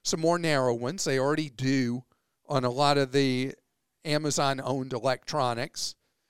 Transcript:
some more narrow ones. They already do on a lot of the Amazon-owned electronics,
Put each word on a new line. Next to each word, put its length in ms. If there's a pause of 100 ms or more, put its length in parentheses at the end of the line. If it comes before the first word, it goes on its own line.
some 160
more 200
narrow 340
ones. 300
They 160
already 300
do 540 (460)
on 160
a 40
lot 280
of 160
the 400 (500)
Amazon-owned 880
electronics, 1040 (340)